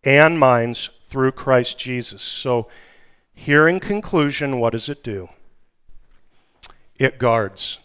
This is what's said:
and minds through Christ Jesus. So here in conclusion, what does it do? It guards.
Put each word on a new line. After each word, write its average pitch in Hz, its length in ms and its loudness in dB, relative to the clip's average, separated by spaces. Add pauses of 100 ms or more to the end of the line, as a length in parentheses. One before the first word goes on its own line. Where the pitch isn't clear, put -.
and 151 340 4
minds 120 520 2 (180)
through 135 220 0
Christ 127 480 0
Jesus. 123 420 -8
So 120 460 -4 (640)
here 151 360 2
in 185 100 0
conclusion, 147 800 -2
what 117 140 0
does 120 160 -6
it 143 160 -12
do? 98 240 -8 (1700)
It 135 220 0
guards. 113 640 -2